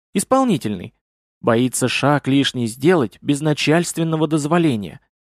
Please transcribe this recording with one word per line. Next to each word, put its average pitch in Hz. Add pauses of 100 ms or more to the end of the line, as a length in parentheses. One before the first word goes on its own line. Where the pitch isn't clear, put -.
(140)
Исполнительный. 196 (460)
Боится 120
шаг 135
лишний 131
сделать 131
без 143
начальственного 160
дозволения. 147 (200)